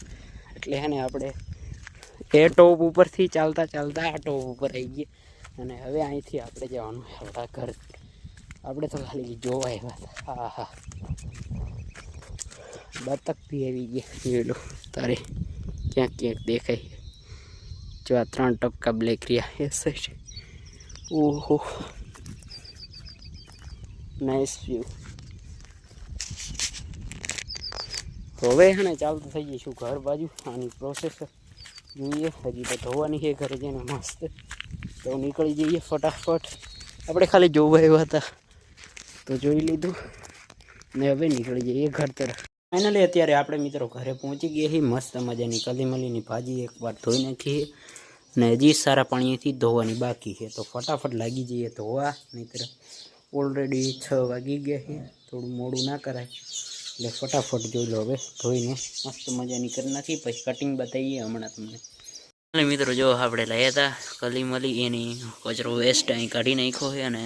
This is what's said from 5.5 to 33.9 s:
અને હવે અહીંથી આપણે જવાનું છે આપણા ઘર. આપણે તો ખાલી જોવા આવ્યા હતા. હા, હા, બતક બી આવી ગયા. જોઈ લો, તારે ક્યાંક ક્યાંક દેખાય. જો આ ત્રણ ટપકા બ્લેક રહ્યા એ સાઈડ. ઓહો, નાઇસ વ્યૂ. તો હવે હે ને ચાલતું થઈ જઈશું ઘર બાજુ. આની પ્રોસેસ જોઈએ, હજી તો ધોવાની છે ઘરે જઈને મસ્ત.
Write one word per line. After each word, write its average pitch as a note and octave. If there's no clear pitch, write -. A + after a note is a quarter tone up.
અને B2+
હવે C3+
અહીંથી C#3+
આપણે A#2
જવાનું A#2+
છે -
આપણા A#2
ઘર. A#2+
આપણે C#3
તો D3
ખાલી A#2+
જોવા B2+
આવ્યા A#2
હતા. -
હા, A#2+
હા, -
બતક C#3
બી C#3+
આવી B2+
ગયા. -
જોઈ B2
લો, A#2
તારે B2
ક્યાંક B2+
ક્યાંક A2+
દેખાય. A#2
જો -
આ A#2
ત્રણ B2
ટપકા A#2
બ્લેક A2+
રહ્યા A#2+
એ C#3+
સાઈડ. -
ઓહો, D3+
નાઇસ C3+
વ્યૂ. B2
તો A#2+
હવે D#3
હે G3+
ને F3+
ચાલતું D3+
થઈ D3+
જઈશું C3
ઘર C3
બાજુ. D3+
આની B2
પ્રોસેસ C#3
જોઈએ, D3
હજી B2
તો B2+
ધોવાની D3
છે D3+
ઘરે C3+
જઈને C3+
મસ્ત. B2+